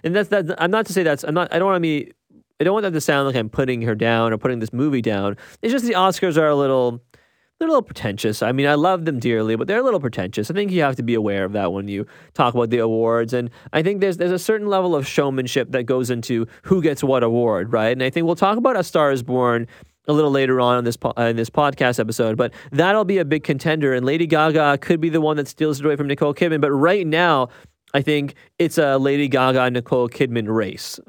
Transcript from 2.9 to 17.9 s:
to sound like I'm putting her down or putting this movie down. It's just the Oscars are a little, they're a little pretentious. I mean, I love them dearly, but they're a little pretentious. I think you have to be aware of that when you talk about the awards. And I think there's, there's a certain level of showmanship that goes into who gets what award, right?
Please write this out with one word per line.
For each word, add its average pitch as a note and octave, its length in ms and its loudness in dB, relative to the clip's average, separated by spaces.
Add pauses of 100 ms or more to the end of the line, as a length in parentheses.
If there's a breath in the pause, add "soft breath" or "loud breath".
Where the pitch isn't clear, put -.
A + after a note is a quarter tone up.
to D#3 80 -2
sound C#3 260 2
like C3 80 -2
I'm A2 140 -2
putting B2 340 -2
her A2+ 100 -2
down A2+ 400 0
or G#2+ 60 -4
putting B2+ 180 -2
this A2+ 160 -6
movie C3+ 280 0
down. G2+ 360 -2 (240 loud breath)
It's A3+ 100 -2
just B3 140 -2
the A#3 80 0
Oscars F#3 440 2
are D#3 100 4
a D3 80 4
little, C3 480 0 (560 soft breath)
they're E4 80 -2
a E4 40 0
little C4+ 120 2
pretentious. - 580 -4
I A2+ 100 0
mean, C3+ 140 0
I D3 100 2
love E3+ 300 0
them C#3+ 140 -2
dearly, A2+ 380 0
but A2+ 100 -4
they're G#3+ 140 0
a - 20 -2
little A3+ 160 2
pretentious. A2 500 -4
I E3 60 -6
think G3+ 160 -2
you F3+ 100 0
have C3+ 140 0
to B2+ 80 -6
be A#2 100 0
aware G2+ 300 0
of F#2+ 100 -4
that G2 180 -2
when G2 160 -6
you G2+ 200 -6 (260 loud breath)
talk B2 220 0
about A#2 160 0
the A#2+ 80 0
awards. A2+ 520 0
And B2 200 -2 (220 loud breath)
I D#3 100 0
think G3 180 -2
there's, F#3+ 160 0
there's F3+ 140 0
a F#3 80 -2
certain G#3 300 -2
level F#3 260 2
of C3+ 100 -2
showmanship C3+ 680 -2
that B2+ 100 -2
goes B2+ 260 -2
into A#2 380 -2 (160 loud breath)
who F#3 180 2
gets D3+ 220 0
what C3 180 2
award, A#2 520 0
right? A2+ 180 2